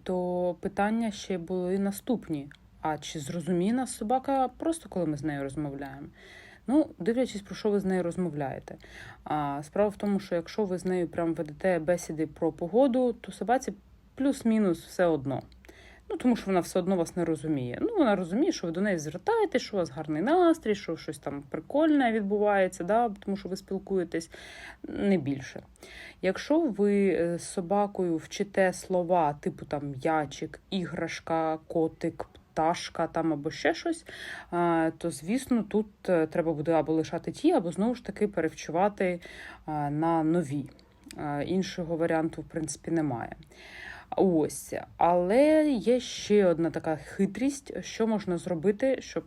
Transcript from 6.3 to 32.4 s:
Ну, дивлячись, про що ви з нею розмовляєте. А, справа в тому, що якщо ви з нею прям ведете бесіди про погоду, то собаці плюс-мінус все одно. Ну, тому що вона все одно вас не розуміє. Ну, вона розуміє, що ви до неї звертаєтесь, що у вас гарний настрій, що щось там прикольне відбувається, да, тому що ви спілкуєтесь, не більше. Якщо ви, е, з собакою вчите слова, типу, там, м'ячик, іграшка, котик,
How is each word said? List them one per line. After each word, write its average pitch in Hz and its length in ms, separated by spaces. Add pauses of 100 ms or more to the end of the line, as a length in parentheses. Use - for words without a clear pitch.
Ну, 285 220 (100)
дивлячись, 220 420
про - 140
що - 140
ви 202 100
з 185 60
нею 185 180
розмовляєте. 165 760 (460)
А, 147 400
справа 208 260
в 202 80
тому, 202 220
що 196 160
якщо 170 300
ви 185 120
з 175 80
нею 185 220
прям 165 260
ведете 165 460
бесіди 156 480
про 156 240
погоду, 233 640
то 214 180
собаці 220 420 (420)
плюс-мінус 220 680
все - 200
одно. 139 360 (680)
Ну, 415 80
тому 247 180
що - 100
вона 190 140
все 170 200
одно 185 160
вас 170 200
не 170 100
розуміє. 151 560
Ну, 381 160
вона 240 180
розуміє, 196 360
що - 160
ви 165 60
до 185 80
неї 202 160
звертаєтесь, 240 640
що - 160
у - 20
вас 165 120
гарний 151 300
настрій, 320 540
що 170 220
щось 156 200
там 143 320
прикольне 277 600
відбувається, 202 720
да, 220 260
тому 196 280
що 190 120
ви 185 80
спілкуєтесь, 185 760 (520)
не 196 340
більше. 135 440 (600)
Якщо 190 380
ви, 202 480
е, 170 320
з - 40
собакою 190 760
вчите 190 560
слова, 175 600
типу, 151 320
там, 147 220
м'ячик, 151 720 (100)
іграшка, 165 880 (100)
котик, 160 580 (280)